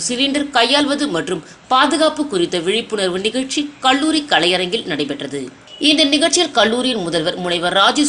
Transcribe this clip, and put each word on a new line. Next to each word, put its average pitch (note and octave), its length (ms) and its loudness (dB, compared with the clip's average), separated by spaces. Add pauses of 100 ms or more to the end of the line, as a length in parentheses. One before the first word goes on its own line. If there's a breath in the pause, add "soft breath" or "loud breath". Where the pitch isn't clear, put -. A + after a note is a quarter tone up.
சிலிண்டர் C#4 500 -2
கையாள்வது C#4 500 2 (100)
மற்றும் E3 280 -4 (300 loud breath)
பாதுகாப்பு D4+ 580 2
குறித்த F3 240 0 (100)
விழிப்புணர்வு G3 600 -2
நிகழ்ச்சி C4 360 -2 (220)
கல்லூரி D4 380 2 (100)
கலையரங்கில் F3+ 580 0
நடைபெற்றது. C#3 500 -4 (500)
இந்த D4+ 120 4 (120)
நிகழ்ச்சியில் E4 440 0
கல்லூரியின் A3+ 480 0
முதல்வர் E3+ 380 -2
முனைவர் F3+ 380 0
ராஜி B3+ 260 2